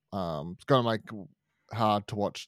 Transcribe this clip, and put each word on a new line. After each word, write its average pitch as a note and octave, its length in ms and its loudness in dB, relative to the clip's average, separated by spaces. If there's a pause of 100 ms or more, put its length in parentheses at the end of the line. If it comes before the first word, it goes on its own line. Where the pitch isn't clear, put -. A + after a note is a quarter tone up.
(140)
um, E2+ 420 -4
it's - 100 -20
gonna B2 240 4
make A2 120 0 (720)
hard G#2+ 340 2
to - 80 -8
watch G2+ 320 -4